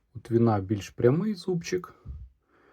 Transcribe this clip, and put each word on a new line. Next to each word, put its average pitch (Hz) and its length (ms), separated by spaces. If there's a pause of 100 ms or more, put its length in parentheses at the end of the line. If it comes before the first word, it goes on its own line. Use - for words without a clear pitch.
(160)
у 110 40
Твіна 113 400
більш 95 300
прямий 165 440
зубчик. 180 600 (800)